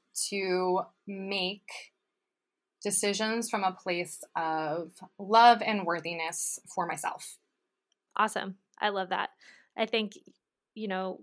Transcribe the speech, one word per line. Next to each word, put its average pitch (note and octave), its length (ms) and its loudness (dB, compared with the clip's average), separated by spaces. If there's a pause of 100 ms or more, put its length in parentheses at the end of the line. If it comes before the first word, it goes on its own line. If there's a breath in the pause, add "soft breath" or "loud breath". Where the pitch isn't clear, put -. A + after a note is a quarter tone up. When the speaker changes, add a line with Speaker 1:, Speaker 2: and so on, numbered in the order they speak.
(300)
Speaker 1:
to F#3 520 2 (260)
make G3 640 -6 (1120)
decisions A3 680 0
from G3+ 140 0
a F#3 80 4
place F3 500 -4 (140)
of D#3+ 560 -2 (260)
love A3 440 8
and G3+ 240 0
worthiness E3 760 -2 (140)
for F3 120 -2
myself. - 520 -6 (800)
Speaker 2:
Awesome. G3+ 380 0 (260)
I G#3+ 80 2
love F#3+ 200 -2
that. G3 200 -2 (480 soft breath)
I A3 80 0
think, A3 280 0 (600)
you G#3+ 120 -6
know, F#3 360 -4